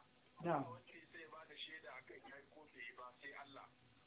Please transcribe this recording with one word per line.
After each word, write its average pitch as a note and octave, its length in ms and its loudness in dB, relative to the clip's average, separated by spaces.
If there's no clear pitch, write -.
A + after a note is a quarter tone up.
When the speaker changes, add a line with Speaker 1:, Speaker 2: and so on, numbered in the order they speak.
Speaker 1:
Na'am. E3 260 10
Speaker 2:
Ba - 60 2
wanda - 240 -6
ya - 120 -8
sai - 220 -6
ba D#3 160 -6
da D3+ 120 -8
shaida - 340 -2
a C3 120 -4
kai C3 200 -6
ya C3+ 160 -6
yi C#3 100 -10
ko D3+ 160 -10
bai C3 160 -10
yi A#2+ 140 -2
ba B2 180 -4
sai C3 220 -4
Allah. B2 340 -4